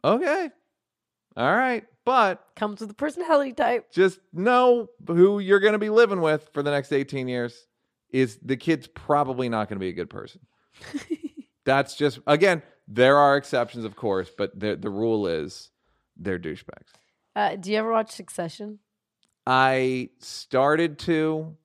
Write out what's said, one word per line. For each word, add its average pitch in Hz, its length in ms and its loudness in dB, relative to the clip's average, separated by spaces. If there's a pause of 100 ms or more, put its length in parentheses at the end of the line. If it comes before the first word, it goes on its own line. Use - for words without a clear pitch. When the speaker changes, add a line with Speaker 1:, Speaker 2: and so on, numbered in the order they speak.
Speaker 1:
Okay. 302 460 0 (840)
All 143 200 0
right. 254 300 -2 (200)
But 226 400 2 (100)
Speaker 2:
Comes 208 260 -6
with 208 100 -12
a - 20 -18
personality 294 600 -2
type. 233 380 -2
Speaker 1:
just 185 280 2 (140)
know 240 560 2 (180)
who 185 320 6
you're 196 200 4
gonna 214 200 2
be 208 100 -2
living 214 320 4
with 151 320 0
for 147 80 -4
the 143 100 -2
next 143 200 -2
eighteen 135 360 -2
years 123 400 -6 (440)
is 131 320 0
the 131 140 -4
kid's 156 300 -2
probably 131 600 -2
not 107 200 -2
gonna 101 100 -8
be 92 100 -6
a 85 40 -10
good 85 160 -8
person. - 320 -16 (640)
Speaker 2:
<laughs> - 600 -14
Speaker 1:
That's 135 300 0
just, 147 320 -2
again, 160 340 2 (260)
there 127 300 4
are 143 200 6
exceptions, 120 480 -4
of 101 100 -10
course, 95 400 -4
but 98 240 -6
the, 104 160 -2
the 107 140 -8
rule 104 380 -2
is 80 440 -6 (460)
they're 90 220 -6
douchebags. - 500 -14 (460)
Speaker 2:
Uh, 208 200 -2
do 190 160 -10
you 214 60 -2
ever 220 140 -4
watch 220 200 -2
Succession? 208 680 -12 (680)
Speaker 1:
I 131 640 0 (100)
started 151 800 -2
to 156 640 -2